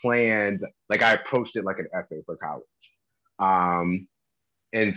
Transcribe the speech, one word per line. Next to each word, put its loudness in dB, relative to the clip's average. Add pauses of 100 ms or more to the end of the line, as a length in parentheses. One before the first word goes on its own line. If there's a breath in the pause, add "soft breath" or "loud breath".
planned. 2 (260)
Like, 0
I 6
approached -2
it -2
like -4
an -8
essay -8
for -10
college. -8 (760)
Um, 2 (680)
and 0